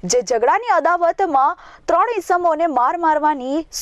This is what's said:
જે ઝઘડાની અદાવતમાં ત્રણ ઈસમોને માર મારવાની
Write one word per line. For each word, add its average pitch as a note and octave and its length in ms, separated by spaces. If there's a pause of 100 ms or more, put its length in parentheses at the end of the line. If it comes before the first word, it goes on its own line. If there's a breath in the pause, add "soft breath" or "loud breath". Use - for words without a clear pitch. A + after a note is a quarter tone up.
જે A#3 180
ઝઘડાની C4 540
અદાવતમાં E4+ 800 (280 loud breath)
ત્રણ F4+ 320
ઈસમોને F4 500
માર C4+ 300
મારવાની D4+ 680 (160)